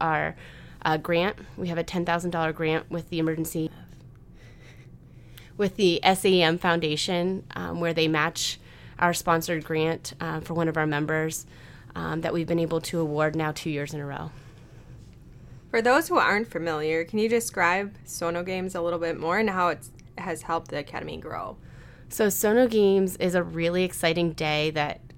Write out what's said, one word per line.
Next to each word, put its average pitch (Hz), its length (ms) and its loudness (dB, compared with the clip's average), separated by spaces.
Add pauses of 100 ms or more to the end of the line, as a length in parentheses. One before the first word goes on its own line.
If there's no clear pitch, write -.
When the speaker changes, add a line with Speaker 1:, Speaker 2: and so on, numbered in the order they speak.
Speaker 1:
our, 156 340 0 (480)
uh, 190 140 2
grant. 175 400 0 (200)
We 180 120 -4
have 170 100 -2
a 165 40 0
ten 175 220 -2
thousand 170 260 0
dollar 160 220 0
grant 160 380 -2
with 170 180 -8
the 170 80 -6
emergency, 160 540 -2 (1900)
with 196 200 0
the 180 260 4
S 190 220 6
A 196 40 6
E 180 140 6
M 165 160 4
Foundation, 175 840 0 (120)
um, 170 240 -6
where 170 120 0
they 160 160 2
match 160 520 0 (400)
our 175 120 4
sponsored 165 520 0
grant, 160 580 -2
uh, 156 200 -4
for 165 120 -6
one 165 140 2
of 160 100 0
our 156 80 4
members, 156 600 -2 (480)
um, 160 260 -4
that 165 120 -2
we've 170 120 0
been 170 140 0
able 165 220 0
to 170 180 -4
award 156 360 0
now 156 160 0
two 156 200 -6
years 143 240 -4
in 147 40 -6
a 143 60 -6
row. 139 240 -8 (1400)
Speaker 2:
For 226 100 2
those 269 260 4
who 349 100 2
aren't 214 340 2
familiar, 160 520 0
can 185 140 -6
you 220 120 4
describe 202 680 2 (100)
Sono 170 380 -4
Games 185 320 -4
a 175 60 -4
little 170 180 0
bit 165 200 -2
more 175 200 0
and 220 100 4
how 180 200 2
it - 180 -4 (320)
has 175 240 -6
helped 165 260 -4
the - 80 -4
Academy 156 400 -8
grow? 95 400 -10 (520)
Speaker 1:
So 214 200 2
Sono 220 380 6
Games 196 480 4
is 180 180 0
a 180 80 4
really 170 440 0
exciting 170 480 0
day 151 380 0
that 147 300 -2 (160)